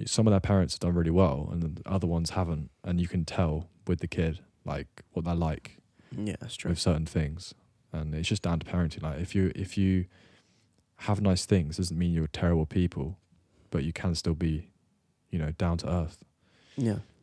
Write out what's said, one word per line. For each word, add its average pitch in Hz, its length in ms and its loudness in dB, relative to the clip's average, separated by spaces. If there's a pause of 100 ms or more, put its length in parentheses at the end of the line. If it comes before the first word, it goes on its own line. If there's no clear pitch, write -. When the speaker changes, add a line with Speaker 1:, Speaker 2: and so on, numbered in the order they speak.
Speaker 1:
some 113 220 2
of 110 60 6
their 95 80 6
parents 95 340 4
have - 60 -12
done 87 140 2
really 85 180 4
well 80 400 4
and 85 100 -2 (140)
the - 120 -12
other 90 200 0
ones 82 220 0
haven't, 85 420 -2 (100)
and 87 180 0
you 87 60 2
can 85 180 -2
tell 80 440 0 (180)
with 87 140 0
the 82 80 -4
kid, 80 320 -2 (240)
like, 73 480 -10
what 85 120 -4
they're 87 120 0
like - 420 -4 (320)
Speaker 2:
Yeah, 104 300 -4
that's - 160 -12
true. - 140 -4
Speaker 1:
with 85 100 0
certain 80 260 2
things. 78 480 -4 (380)
And 78 240 -4
it's 85 120 -2
just 101 140 0
down 85 160 0
to 78 80 -8
parenting. 87 360 -2
Like, 76 180 -6
if 92 160 -6
you, 92 180 2
if 95 240 -8
you 95 280 4 (920)
have 101 240 0
nice 95 260 2
things, 85 300 2
doesn't 85 200 -2
mean 87 160 2
you're 80 140 2
terrible 82 400 2
people, 85 540 -2 (500)
but 73 140 0
you 82 80 -2
can 87 220 -2
still 80 200 0
be, 78 360 -2 (600)
you 92 80 -2
know, 78 140 -2
down 85 260 0
to - 100 -6
earth. 87 360 -2 (520)
Speaker 2:
Yeah, 113 240 0 (220)